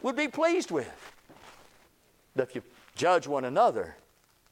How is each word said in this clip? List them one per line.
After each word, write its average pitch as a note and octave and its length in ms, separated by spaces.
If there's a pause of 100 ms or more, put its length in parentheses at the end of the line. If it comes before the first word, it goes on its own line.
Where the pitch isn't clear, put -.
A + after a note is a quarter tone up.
would B3 140
be D4 120
pleased E4 420
with. C#3 420 (1200)
But B2+ 140
if - 60
you A#2 80 (320)
judge E3+ 320
one C#3 180
another, B2+ 520 (560)